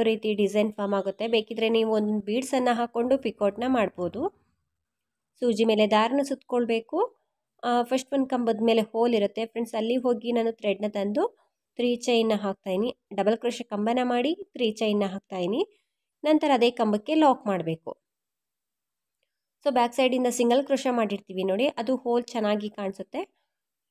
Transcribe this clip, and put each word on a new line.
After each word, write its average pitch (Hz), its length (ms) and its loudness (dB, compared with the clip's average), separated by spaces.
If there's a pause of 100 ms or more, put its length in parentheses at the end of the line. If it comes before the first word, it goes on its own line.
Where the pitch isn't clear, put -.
ರೀತಿ 220 300 0
ಡಿಸೈನ್ 208 400 0
ಫಾರ್ಮ್ 202 200 -4
ಆಗುತ್ತೆ. 196 340 -2
ಬೇಕಿದ್ರೆ 226 420 -2
ನೀವು 220 240 2
ಒಂದು 214 320 0
ಬೀಡ್ಸನ್ನ 254 460 0
ಹಾಕೊಂಡು 240 460 0
ಪಿಕಾಟ್ನ 208 500 -2
ಮಾಡ್ಬೋದು. 202 540 -2 (1200)
ಸೂಜಿ 226 240 2
ಮೇಲೆ 214 280 4
ದಾರನ 226 320 4
ಸುತ್ಕೊಳ್ಬೇಕು. 254 960 -2 (440)
ಆ, 240 200 2
ಫಸ್ಟ್ 254 300 -4
ಒಂದು 269 140 2
ಕಂಬದ 233 360 0
ಮೇಲೆ 226 180 4
ಹೋಲ್ 226 340 0
ಇರುತ್ತೆ 214 300 0
ಫ್ರೆಂಡ್ಸ್, 233 300 -6
ಅಲ್ಲಿ 226 200 -2
ಹೋಗಿ 240 360 -2
ನಾನು 226 200 0
ಥ್ರೆಡ್ನ 202 380 -4
ತಂದು 208 340 -2 (520)
ತ್ರೀ 240 200 0
ಚೈನ್ನ 233 400 0
ಹಾಕ್ತಾಯಿನಿ. 202 600 -4 (160)
ಡಬಲ್ 196 240 0
ಕ್ರೋಶೆ 240 260 -6
ಕಂಬನ 220 400 -2
ಮಾಡಿ 247 400 0
ತ್ರೀ 240 280 -2
ಚೈನ್ನ 208 360 0
ಹಾಕ್ತಾಯಿನಿ. 190 580 -4 (580)
ನಂತರ 311 300 2
ಅದೇ 240 180 4
ಕಂಬಕ್ಕೆ 214 440 0
ಲಾಕ್ 285 320 4
ಮಾಡ್ಬೇಕು. 165 500 -4 (1700)
So 285 80 0
ಬ್ಯಾಕ್ 240 200 2
ಸೈಡಿಂದ 254 360 2
ಸಿಂಗಲ್ 247 360 2
ಕ್ರೋಶೆ 269 240 0
ಮಾಡಿರ್ತೀವಿ 202 540 -2
ನೋಡಿ, 196 240 0
ಅದು 247 280 -2
ಹೋಲ್ 240 280 -2
ಚೆನ್ನಾಗಿ 208 460 -2
ಕಾಣಿಸುತ್ತೆ. 202 520 -10 (680)